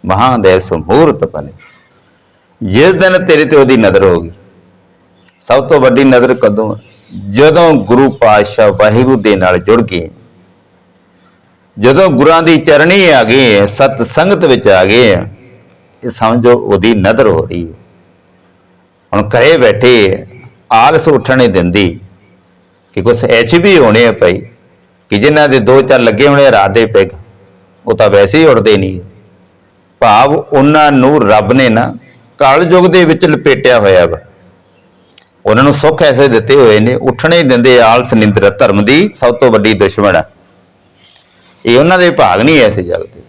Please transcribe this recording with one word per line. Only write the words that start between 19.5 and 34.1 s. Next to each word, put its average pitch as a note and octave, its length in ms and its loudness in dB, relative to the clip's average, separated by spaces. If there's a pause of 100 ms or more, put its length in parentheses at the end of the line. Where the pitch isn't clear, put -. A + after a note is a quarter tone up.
ਬੈਠੇ A2 680 0 (460)
ਆਲਸ D3+ 360 0
ਉੱਠਣ C3 300 -2
ਨਹੀਂ B2 120 2
ਦਿੰਦੀ, F2+ 500 -2 (960)
ਕਿ G2 60 -6
ਕੁਛ A#2 220 -2
ਐਚ A#2 320 0
ਬੀ F3+ 220 2
ਹੋਣੇ A#2 300 2
ਆ A2+ 40 0
ਭਾਈ, F#2 300 -2 (680)
ਕਿ G2+ 80 -4
ਜਿਨ੍ਹਾਂ D3 320 0
ਦੇ C3 100 0
ਦੋ B2+ 220 2
ਚਾਰ C3 180 0
ਲੱਗੇ A2+ 280 0
ਹੋਣੇ C#3 200 2
ਆ B2 40 4
ਰਾਤ G2 200 0
ਦੇ A2+ 140 0
ਪੈਗ, G2 220 -2 (800)
ਉਹ A2+ 100 -4
ਤਾਂ A2 120 0
ਵੈਸੇ G2+ 280 0
ਹੀ D#3+ 80 2
ਉੱਡਦੇ A2 320 2
ਨਹੀਂ। F#2+ 240 -6 (960)
ਭਾਵ A#2+ 340 2
ਉਹਨਾਂ D3 580 0
ਨੂੰ C3 380 2
ਰੱਬ G#2+ 240 0
ਨੇ C3 160 0
ਨਾ A#2 260 -4 (420)
ਕਲ C#3+ 340 0
ਯੁੱਗ F3+ 140 2
ਦੇ F#3 200 2
ਵਿੱਚ D#3 200 -2
ਲਪੇਟਿਆ C3+ 540 0
ਹੋਇਆ F#2 260 2
ਵਾ। D#2+ 120 -6 (1300)